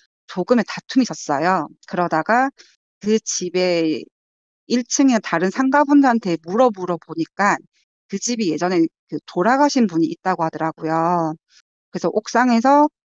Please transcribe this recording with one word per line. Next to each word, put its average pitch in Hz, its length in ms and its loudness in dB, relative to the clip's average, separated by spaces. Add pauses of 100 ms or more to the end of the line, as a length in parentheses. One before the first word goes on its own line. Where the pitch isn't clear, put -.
(260)
조금의 208 420 0
다툼이 - 340 -2
있었어요. 160 640 -2 (200)
그러다가 180 640 0 (500)
그 214 200 0
집에 175 800 -2 (640)
일 240 180 -2
층에 262 380 2
다른 175 280 -2
상가분들한테 262 920 2
물어, 226 300 2
물어보니까 175 800 -4 (520)
그 196 100 -6
집이 226 340 -4
예전에 170 280 0 (280)
그 156 180 -8
돌아가신 254 600 2
분이 165 200 0
있다고 170 380 -4
하더라고요. 160 920 -2 (560)
그래서 180 220 -4
옥상에서 254 760 2 (240)